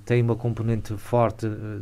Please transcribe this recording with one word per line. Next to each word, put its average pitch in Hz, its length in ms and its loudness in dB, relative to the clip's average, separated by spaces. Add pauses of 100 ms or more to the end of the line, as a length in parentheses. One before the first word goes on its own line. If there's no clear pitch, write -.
tem 120 160 4
uma 117 140 2
componente 113 640 -2
forte, 113 480 2
eh, 110 40 -2 (320)